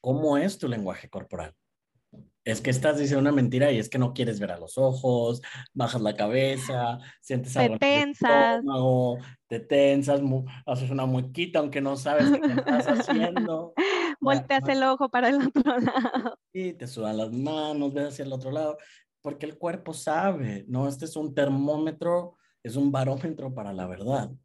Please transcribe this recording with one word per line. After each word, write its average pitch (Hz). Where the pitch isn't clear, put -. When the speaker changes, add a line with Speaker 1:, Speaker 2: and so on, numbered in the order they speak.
Speaker 1:
¿cómo 143
es 185
tu 139
lenguaje 104
corporal? 82
Es 110
que 135
estás 147
diciendo 139
una 143
mentira 131
y 117
es 107
que 135
no 123
quieres 110
ver 101
a 87
los 85
ojos, 127
bajas 127
la 104
cabeza, 127
sientes 131
Speaker 2:
Te -
Speaker 1:
algo 233
en 226
el 285
Speaker 2:
tensas. 233
Speaker 1:
estómago, 127
te 117
tensas, 139
mu-, 131
haces 131
una 135
muequita 131
aunque 143
no 139
sabes 285
qué 285
estás 254
Speaker 2:
<laughs> -
Speaker 1:
haciendo. 180
Speaker 2:
Volteas 269
Speaker 1:
Ya, 285
Speaker 2:
el 269
ojo 262
para 240
el 277
otro 269
lado. 240
Speaker 1:
y 185
te 170
sudan 107
las 110
manos, 147
ves 143
hacia 139
el 135
otro 131
lado, 151
porque 143
el 151
cuerpo 170
sabe, 156
¿no? 127
Este 135
es 160
un 151
termómetro, 156
es 117
un 139
barómetro 135
para 101
la 92
verdad 101